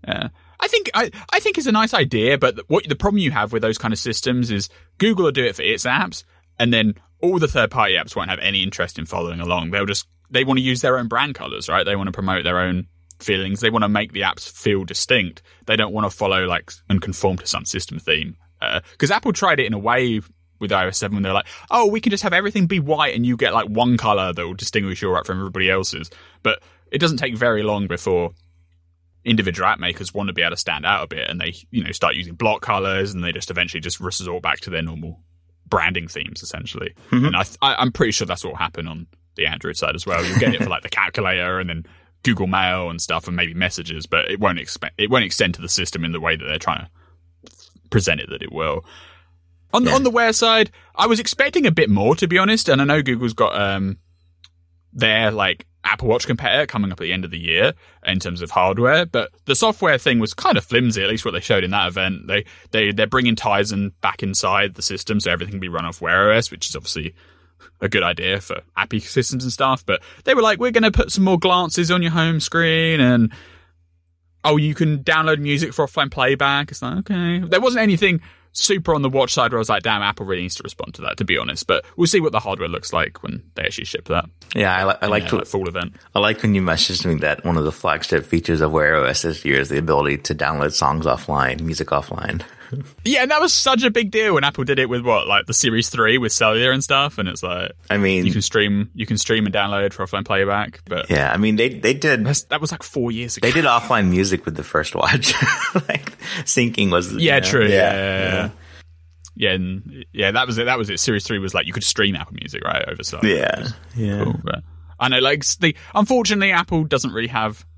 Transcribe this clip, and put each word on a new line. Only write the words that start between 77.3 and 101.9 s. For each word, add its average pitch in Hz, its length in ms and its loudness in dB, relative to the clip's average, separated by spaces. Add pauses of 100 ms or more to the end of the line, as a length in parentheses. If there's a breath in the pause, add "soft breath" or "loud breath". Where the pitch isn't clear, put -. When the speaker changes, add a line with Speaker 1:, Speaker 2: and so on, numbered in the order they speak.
Speaker 1:
There 180 220 0
wasn't 247 220 2
anything 190 360 4 (320 soft breath)
super 175 440 0
on 147 80 0
the 139 60 2
watch 131 220 0
side 120 220 2
where 120 60 0
I - 20 0
was 107 80 -2
like, 104 140 2
"Damn, 107 180 2
Apple 104 240 -4
really 92 160 -2
needs 90 140 -6
to - 80 -14
respond - 320 -12
to - 80 -16
that," - 140 -4
to - 80 -2
be 87 120 2
honest. 60 300 -4
But 87 180 2 (100)
we'll - 120 2
see 180 120 6
what 156 140 0
the 107 80 2
hardware 90 260 -4
looks - 240 -8
like - 320 -2
when - 200 -8 (120)
they - 80 -8
actually - 220 -6
ship - 240 -8
that. - 160 0 (300)
Speaker 2:
Yeah, 95 200 2
I 92 100 0
li-, 98 160 2
I - 40 -2
Speaker 1:
Yeah, 104 40 0
Speaker 2:
liked 104 220 0
Speaker 1:
like, - 160 -2
fall 95 220 -4
event. 87 260 -8 (180 loud breath)
Speaker 2:
I 98 60 0
liked 104 220 2
when 104 140 2
you 98 60 2
messaged 87 440 0
me 85 160 2
that 76 240 -2
one 85 100 2
of 78 80 2
the 76 80 0
flagship 78 540 -2
features 85 340 0
of 78 140 2
Wear 78 240 4
O 69 80 2
S 65 160 0
this 80 240 -4
year 69 140 2
is 67 100 -2
the 76 80 -2
ability 71 400 0
to 76 180 -6
download 73 380 -2
songs 76 320 0
offline, 69 560 -2
music 80 280 -6
offline. 82 580 -4
<laughs> - 40 -20 (520 loud breath)
Speaker 1:
Yeah, 254 200 2
and 262 80 0
that 302 100 2
was 339 100 2
such 262 320 2
a 247 60 4
big 220 220 0
deal 214 240 2
when 143 80 2
Apple 139 200 0
did 135 140 0
it 131 120 2
with 123 120 -2
what, 117 260 2
like, 101 200 2
the 113 80 -2
Series 113 340 2
three 117 300 2
with 113 120 -2
cellular 113 400 2
and 135 120 0
stuff, 143 340 0
and 95 100 -2
it's - 140 -8
like, 90 300 -6 (180)
Speaker 2:
I 104 80 0
mean 95 300 2
Speaker 1:
you 92 40 2
can 104 120 0
stream, 101 500 0
you 110 140 -6
can 110 100 -2
stream 110 300 0
and 95 80 -2
download 101 360 0
for 98 140 -8
offline 98 180 -4
playback. 101 640 -2
But 87 240 -6
Speaker 2:
Yeah, 69 240 2
I 80 40 0
mean, 107 180 2
they, 117 140 2
they 120 260 0